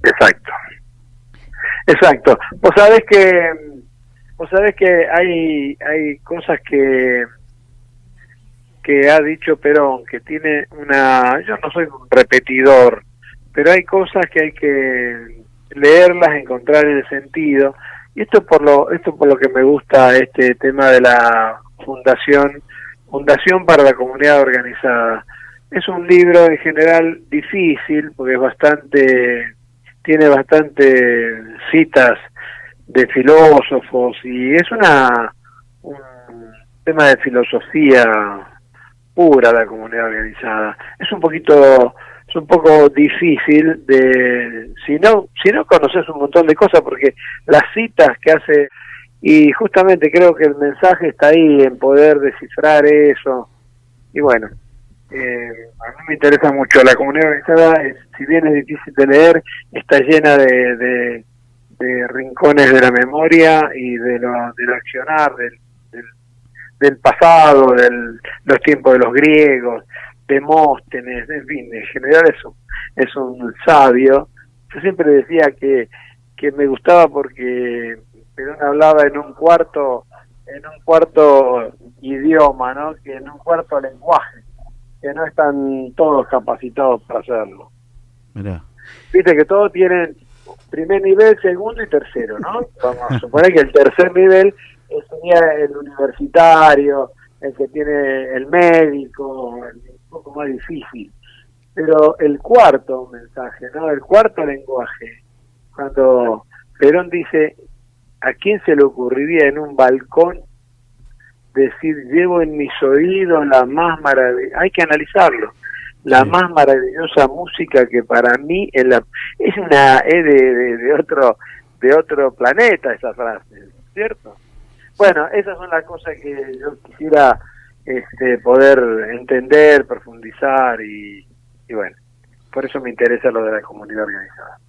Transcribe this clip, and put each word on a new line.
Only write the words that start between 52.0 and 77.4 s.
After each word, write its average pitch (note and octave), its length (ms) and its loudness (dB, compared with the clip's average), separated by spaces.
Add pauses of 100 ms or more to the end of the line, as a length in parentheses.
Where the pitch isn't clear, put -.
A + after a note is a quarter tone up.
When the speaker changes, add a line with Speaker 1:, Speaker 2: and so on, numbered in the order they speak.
Speaker 1:
descifrar D3 680 0
eso, C#3+ 640 0 (640)
y - 60 -10
bueno, A#2+ 280 -2 (640)
eh, B2 380 -10 (300)
a A#2 100 -18
mí - 180 -20
me D#3 60 -8
interesa D3 380 2
mucho. C#3 320 2
La B2+ 100 6
comunidad C#3 360 -2
organizada, D#3+ 520 2
es, C3+ 140 -10 (200)
si C#3 120 -12
bien D#3+ 180 0
es D3 180 -2
difícil C#3+ 320 -16
de C3+ 120 2
leer, D#3+ 360 4 (280)
está - 300 -2
llena D3+ 360 2
de, B2+ 400 0
de, A#2+ 480 -8 (540)
de B2 300 -6
rincones C3+ 600 0
de C3 80 6
la B2+ 120 4
memoria D#3 840 2
y B2+ 200 -8
de A#2+ 240 -6
lo, B2 100 -6 (260)
del A#2+ 160 -8
accionar, C3+ 640 -4
del, A#2+ 220 -14 (340)
del, A#2+ 120 -20 (760)
del C#3 180 2
pasado, D3 760 4
del, A#2+ 460 0 (240)
los C3+ 180 0
tiempos C#3+ 320 2
de B2+ 60 4
los A#2+ 120 0
griegos, C3+ 720 0 (440)
Demóstenes, C#3 1000 -2
en C#3+ 200 -14
fin, B2 260 -14
en A2 140 -16
general D3+ 440 2
es - 140 -16
un, - 80 -20 (420)
es C3 200 -4
un B2+ 360 -10 (140)
sabio. C3+ 640 2 (460)
Yo C#3+ 60 -14
siempre F3 280 -4
decía D3 500 0
que, C3 300 -4 (480)
que D3 140 -6
me C#3+ 160 -4
gustaba E3 400 2
porque B2 920 -10 (380)